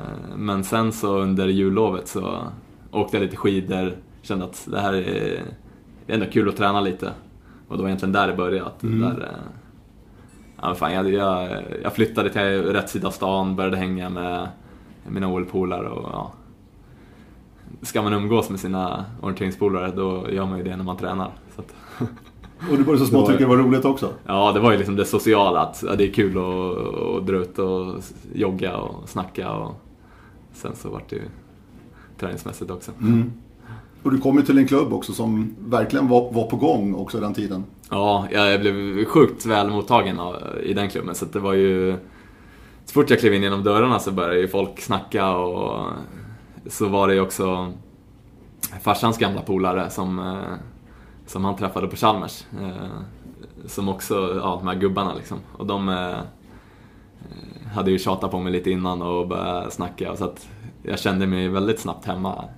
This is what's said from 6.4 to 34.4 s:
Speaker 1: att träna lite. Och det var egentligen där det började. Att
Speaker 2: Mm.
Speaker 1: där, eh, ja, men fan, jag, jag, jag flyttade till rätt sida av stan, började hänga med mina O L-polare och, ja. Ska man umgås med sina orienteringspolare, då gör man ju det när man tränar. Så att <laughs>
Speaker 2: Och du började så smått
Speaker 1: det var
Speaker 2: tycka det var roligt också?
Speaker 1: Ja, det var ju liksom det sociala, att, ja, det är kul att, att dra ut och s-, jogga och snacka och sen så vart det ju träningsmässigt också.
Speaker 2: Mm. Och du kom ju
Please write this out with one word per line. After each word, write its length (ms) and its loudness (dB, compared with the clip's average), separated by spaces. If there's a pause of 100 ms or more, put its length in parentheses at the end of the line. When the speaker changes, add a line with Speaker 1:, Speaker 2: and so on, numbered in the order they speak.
Speaker 1:
att 80 -6
träna 240 2
lite. 300 -2 (560)
Och 100 -10
det 60 -2
var 60 -2
egentligen 240 -2
där 140 2
det 80 -2
började. 320 -2
Att 160 -10
Speaker 2:
Mm. 160 0
Speaker 1:
där, 220 0
eh, 160 -10 (1200)
ja, 60 -4
men 80 0
fan, 180 -2
jag, 200 0
jag, 360 0 (340)
jag 100 -2
flyttade 360 2
till 320 2 (120)
rätt 160 0
sida 180 -4
av 40 -2
stan, 440 0
började 220 0
hänga 320 -4
med 380 -6 (600)
mina 180 -2
O 100 0
L-polare 520 -2
och, 240 -8
ja. 180 -8 (1500)
Ska 200 -2
man 120 2
umgås 360 2
med 100 -6
sina 460 -4 (160)
orienteringspolare, 760 -2
då 360 -2
gör 140 -2
man 120 -4
ju 60 -6
det 120 -6
när 80 -6
man 140 -6
tränar. 340 -4 (240)
Så 60 -12
att 120 -16 (260)
<laughs> 100 -2 (600)
Speaker 2:
Och 60 4
du 60 4
började 160 6
så 60 4
smått 200 6
Speaker 1:
det 60 6
var 60 6
Speaker 2:
tycka 120 4
det 80 8
var 60 6
roligt 220 4
också? 240 0 (160)
Speaker 1:
Ja, 260 4
det 80 4
var 120 8
ju 60 6
liksom 180 0
det 100 2
sociala, 560 4
att, 260 -2
ja, 80 0
det 140 4
är 40 -6
kul 240 2
att, 400 -2 (440)
att 60 -4
dra 100 2
ut 220 -4
och 400 -2
s-, 140 -14 (200)
jogga 440 -2
och 320 -8
snacka 420 -6
och 240 -8 (760)
sen 220 -10
så 140 -12
vart 200 -12
det 60 -8
ju 60 -6 (1000)
träningsmässigt 520 -8
också. 200 -12 (100)
Speaker 2:
Mm. 300 4 (720)
Och 80 2
du 80 4
kom 180 4
ju 60 8